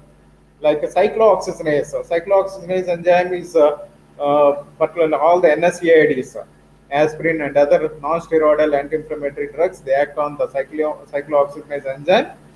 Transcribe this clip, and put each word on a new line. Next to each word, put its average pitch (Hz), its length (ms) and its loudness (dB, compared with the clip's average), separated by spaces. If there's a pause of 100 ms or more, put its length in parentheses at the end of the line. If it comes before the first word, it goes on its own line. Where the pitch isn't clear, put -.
(600)
like 151 220 0
a 165 60 -4
cyclooxygenase. 180 1080 0 (140)
Cyclooxygenase 185 800 -2
enzyme 180 460 0
is, 170 200 -6
uh, 147 320 2 (320)
uh, 143 340 4 (260)
particularly 160 360 0
all 165 260 4
the 170 120 4
N 151 100 -2
S 175 220 0
A 165 180 6
I 147 40 4
Ds, 127 300 -4 (540)
aspirin 156 520 -2
and 139 140 -4
other 151 360 2 (100)
non-steroidal 151 760 2
anti-inflammatory 143 760 -6
drugs, 175 280 -2
they 131 120 -6
act 143 260 0
on 147 180 -4
the 131 120 -2
cyclo-, 143 600 -6
cyclooxygenase 143 800 -4
enzyme. 156 460 0 (240)